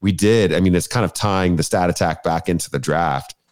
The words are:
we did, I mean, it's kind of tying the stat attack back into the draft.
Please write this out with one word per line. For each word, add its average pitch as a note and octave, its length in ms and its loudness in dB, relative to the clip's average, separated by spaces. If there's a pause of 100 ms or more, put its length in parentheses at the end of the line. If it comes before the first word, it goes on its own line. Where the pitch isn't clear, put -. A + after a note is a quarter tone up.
we G2+ 120 0
did, G2+ 400 2
I D#2+ 80 0
mean, F#2 160 4
it's E2+ 100 0
kind A#2+ 180 -2
of F2 80 -4
tying F#2+ 440 0
the D#2 80 -2
stat F2+ 260 0
attack E2 320 -2
back E2 260 -2
into E2+ 220 -2
the C#2+ 80 -4
draft. D2+ 560 -2 (180)